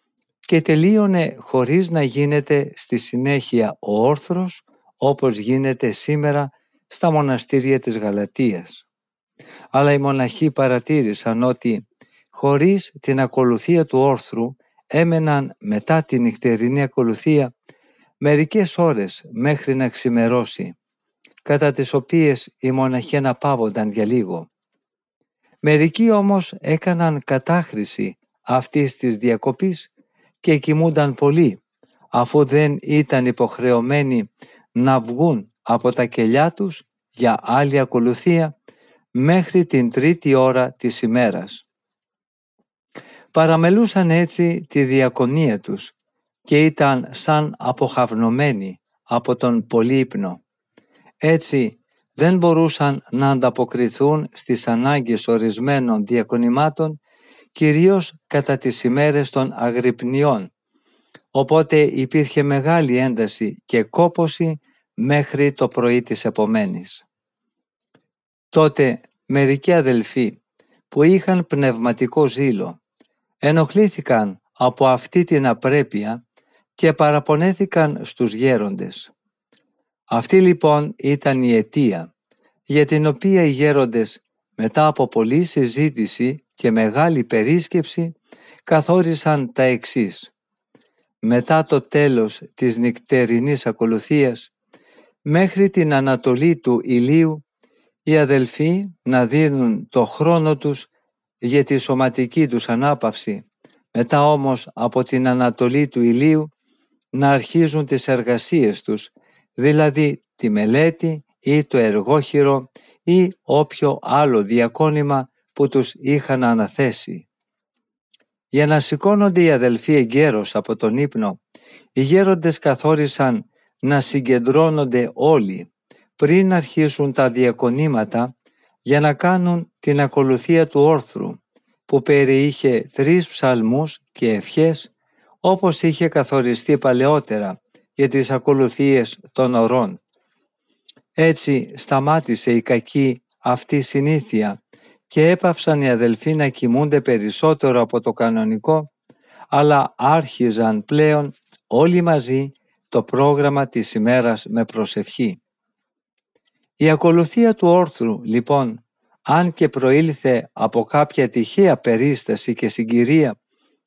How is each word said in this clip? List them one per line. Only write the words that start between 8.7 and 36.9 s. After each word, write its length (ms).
Αλλά 220
οι 60
μοναχοί 520
παρατήρησαν 920
ότι 440
χωρίς 680
την 200
ακολουθία 640
του 140
όρθρου 580
έμεναν 760
μετά 420
τη 160
νυχτερινή 640
ακολουθία 720
μερικές 640
ώρες 540
μέχρι 420
να 140
ξημερώσει, 840
κατά 300
τις 220
οποίες 640
οι 120
μοναχοί 460
αναπαύονταν 760
για 140
λίγο. 460
Μερικοί 500
όμως 420
έκαναν 720
κατάχρηση 960
αυτής 540
της 200
διακοπής 760
και 180
κοιμούνταν 560
πολύ, 480
αφού 340
δεν 360
ήταν 460
υποχρεωμένοι 1040
να 280
βγουν 520
από 300
τα 140
κελιά 460
τους 300